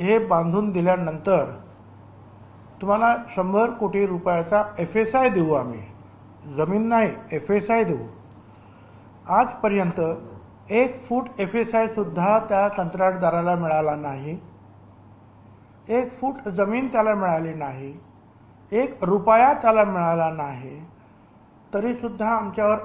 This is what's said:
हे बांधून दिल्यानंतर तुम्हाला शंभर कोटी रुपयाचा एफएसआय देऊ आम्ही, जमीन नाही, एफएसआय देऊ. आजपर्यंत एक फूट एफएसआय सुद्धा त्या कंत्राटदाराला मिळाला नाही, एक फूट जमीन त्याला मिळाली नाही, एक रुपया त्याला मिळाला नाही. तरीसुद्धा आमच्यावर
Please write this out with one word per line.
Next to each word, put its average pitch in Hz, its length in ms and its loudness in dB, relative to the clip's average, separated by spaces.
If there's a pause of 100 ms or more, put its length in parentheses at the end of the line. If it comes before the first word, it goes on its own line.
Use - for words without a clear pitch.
हे 202 180 4
बांधून 185 520 2
दिल्यानंतर 170 880 0 (1200)
तुम्हाला 220 360 2 (200)
शंभर 196 340 2
कोटी 202 360 -2
रुपयाचा 175 560 0 (160)
एफएसआय 220 500 2
देऊ 170 260 2
आम्ही, 120 280 -4 (720)
जमीन 185 340 0
नाही, 226 220 4 (220)
एफएसआय 208 520 0
देऊ. 143 220 -4 (1200)
आजपर्यंत 202 720 0 (680)
एक 254 320 0
फूट 247 260 -4 (100)
एफएसआय 226 480 0
सुद्धा 196 520 0
त्या 208 300 2
कंत्राटदाराला 180 840 0
मिळाला 156 400 0
नाही, 147 440 -8 (1500)
एक 247 320 -2
फूट 262 280 -6
जमीन 214 440 -2
त्याला 214 220 2
मिळाली 165 400 0
नाही, 139 400 -10 (800)
एक 233 320 -2
रुपया 220 480 6
त्याला 220 320 4
मिळाला 170 460 0
नाही. 143 500 -10 (920)
तरीसुद्धा 220 560 -4
आमच्यावर 214 540 0